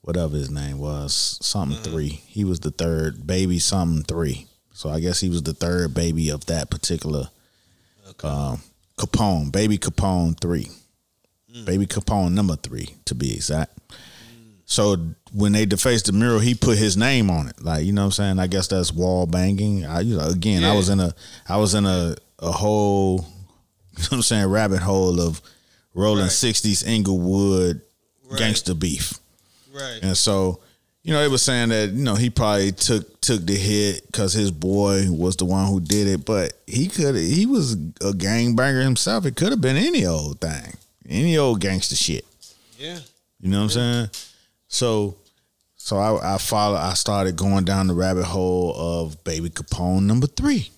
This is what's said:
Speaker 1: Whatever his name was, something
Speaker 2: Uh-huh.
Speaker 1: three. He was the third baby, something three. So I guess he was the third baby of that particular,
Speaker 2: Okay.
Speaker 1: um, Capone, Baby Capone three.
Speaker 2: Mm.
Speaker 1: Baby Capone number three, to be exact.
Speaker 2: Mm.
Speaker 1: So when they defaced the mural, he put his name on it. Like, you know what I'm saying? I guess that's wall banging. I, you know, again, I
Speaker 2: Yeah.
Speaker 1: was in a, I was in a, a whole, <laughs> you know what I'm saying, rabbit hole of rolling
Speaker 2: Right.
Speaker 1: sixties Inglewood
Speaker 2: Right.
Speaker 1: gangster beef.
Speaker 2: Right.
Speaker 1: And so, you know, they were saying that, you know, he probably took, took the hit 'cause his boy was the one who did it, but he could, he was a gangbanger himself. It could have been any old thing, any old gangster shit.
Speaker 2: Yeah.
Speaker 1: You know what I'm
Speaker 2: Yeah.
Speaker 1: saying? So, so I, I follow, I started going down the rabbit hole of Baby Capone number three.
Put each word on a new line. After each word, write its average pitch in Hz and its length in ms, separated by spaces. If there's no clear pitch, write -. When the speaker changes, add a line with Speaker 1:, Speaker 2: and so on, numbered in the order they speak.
Speaker 1:
Whatever 85 340
his 69 140
name 71 280
was, 71 600
something 73 380
Speaker 2:
Uh-huh. 78 120
Speaker 1:
three. 76 360
He 104 180
was 92 160
the 78 120
third 80 540
baby, 90 320
something 82 460
three. 80 420
So - 160
I 78 80
guess 87 220
he 95 80
was 85 160
the 76 100
third 85 400
baby 82 360
of 71 160
that 82 240
particular, 76 580
Speaker 2:
Okay. - 200
Speaker 1:
um, 71 340
Capone, 85 540
Baby 104 260
Capone 87 600
three. 85 280
Speaker 2:
Mm. 117 120
Speaker 1:
Baby 95 200
Capone 98 460
number 95 240
three, - 480
to - 100
be 62 200
exact. - 440
Speaker 2:
Mm. - 40
Speaker 1:
So 104 320
when 101 200
they 107 140
defaced 107 400
the 101 60
mural, 113 280
he 120 140
put 113 240
his 104 180
name 117 340
on 78 180
it. - 140
Like, 78 240
you 98 60
know 101 100
what 98 40
I'm 98 60
saying? 95 280
I 92 80
guess 92 180
that's 92 260
wall 90 340
banging. 95 580
I, 82 160
you 110 160
know, 78 100
again, 90 380
I 92 80
Speaker 2:
Yeah. 104 40
Speaker 1:
was 95 120
in 98 100
a, 90 160
I 92 100
was 104 160
in 101 120
a, 90 300
a 85 100
whole, 98 720
<laughs> - 320
you - 60
know - 60
what - 60
I'm 120 80
saying, 107 240
rabbit 98 340
hole 92 400
of 82 200
rolling 101 300
Speaker 2:
Right. 92 80
Speaker 1:
sixties 107 500
Inglewood 95 1000
Speaker 2:
Right. 107 100
Speaker 1:
gangster 107 360
beef. 78 400
Speaker 2:
Right. 131 280
Speaker 1:
And 95 140
so, 95 440
you 160 120
know, 147 80
they 147 60
were 131 100
saying 120 320
that, 107 220
you 123 100
know, 123 120
he 120 160
probably 104 420
took, - 500
took 104 240
the 98 100
hit 101 560
'cause 98 220
his 104 160
boy 95 600
was 87 260
the 92 100
one 95 200
who 98 140
did 98 280
it, 87 180
but 98 400
he 139 220
could, 143 280
he 127 300
was 202 260
a 85 400
gangbanger 117 680
himself. 175 440
It 131 100
could 185 140
have 254 120
been 131 160
any 277 260
old 78 380
thing, 78 320
any 151 300
old 123 220
gangster 95 360
shit. - 300
Speaker 2:
Yeah. 165 200
Speaker 1:
You 92 80
know 101 160
what 104 120
I'm - 20
Speaker 2:
Yeah. 120 160
Speaker 1:
saying? 117 160
So, 104 480
so - 220
I, 98 360
I 95 40
follow, 104 380
I 85 180
started 95 420
going 95 280
down 95 220
the 90 80
rabbit 90 300
hole 90 520
of 82 480
Baby 82 260
Capone 90 540
number 117 220
three. 262 520